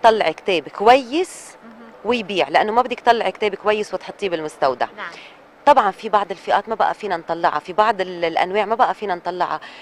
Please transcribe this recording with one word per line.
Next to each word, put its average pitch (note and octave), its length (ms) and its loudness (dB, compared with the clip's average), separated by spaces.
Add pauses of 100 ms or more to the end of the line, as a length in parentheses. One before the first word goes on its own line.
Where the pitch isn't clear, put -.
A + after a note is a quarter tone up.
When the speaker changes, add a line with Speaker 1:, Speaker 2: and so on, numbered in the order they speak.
Speaker 1:
تطلعي G3+ 320 4
كتاب F3 340 -2
كويس B3+ 960 0
Speaker 2:
مهم. A3+ 100 -20 (320)
Speaker 1:
ويبيع، G3 440 -2
لأنه F3 220 2
ما A#3 100 4
بدك B3 180 -6
تطلعي A#3 320 2
كتاب G#3 240 -2
كويس G#3 380 -2
وتحطيه F#3 360 -8
بالمستودع. D3+ 580 -2 (100)
Speaker 2:
نعم. G3 140 -12 (540)
Speaker 1:
طبعًا B3+ 260 6
في G#3 180 -12
بعض G3 220 0
الفئات G3 380 -2
ما A3+ 60 -6
بقى - 180 0
فينا G3 240 -6
نطلعها، E3+ 420 -2
في F3 140 -10
بعض G#3+ 280 2
ال-، F3+ 240 -4
الأنواع F3+ 400 0
ما A3 100 -4
بقى G#3+ 180 2
فينا G3 220 -6
نطلعها. E3+ 440 -4 (220)